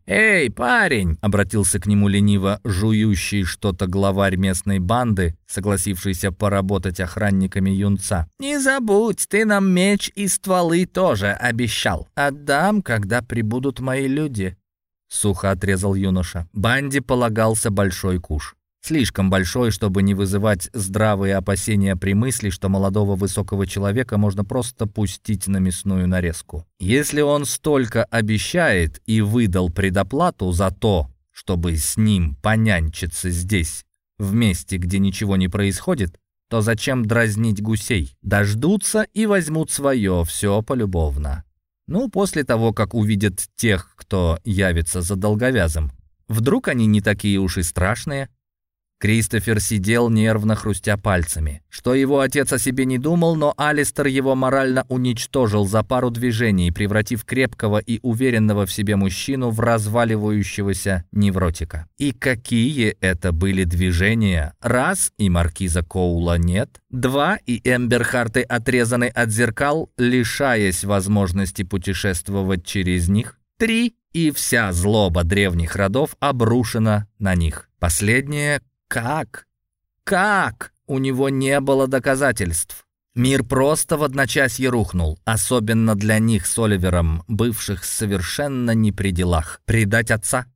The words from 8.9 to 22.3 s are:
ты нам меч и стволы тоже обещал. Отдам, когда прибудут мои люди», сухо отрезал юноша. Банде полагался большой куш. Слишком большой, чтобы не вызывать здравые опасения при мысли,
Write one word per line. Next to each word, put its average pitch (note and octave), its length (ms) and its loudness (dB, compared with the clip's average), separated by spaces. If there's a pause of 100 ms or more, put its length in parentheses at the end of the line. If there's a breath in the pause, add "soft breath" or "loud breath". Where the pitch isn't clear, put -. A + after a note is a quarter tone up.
ты A3 200 0
нам G3 240 2
меч F#3+ 440 2
и G3 140 -4
стволы F3+ 560 0
тоже A#2 480 0
обещал. A2+ 800 -2
Отдам, D3 680 0
когда A2+ 400 -2
прибудут A#2+ 580 -2
мои C3 260 -2
люди», C3 500 -4 (520)
сухо G2 420 -2
отрезал G2 440 0
юноша. F#2 580 -2
Банде C3+ 480 0
полагался A2+ 720 0
большой F#2+ 500 0
куш. - 340 -8 (280)
Слишком A2 480 0
большой, G2+ 420 0
чтобы G2 320 0
не G2 100 2
вызывать G2+ 580 0
здравые G2 600 0
опасения G2 600 0
при F#2+ 180 -2
мысли, G#2+ 360 0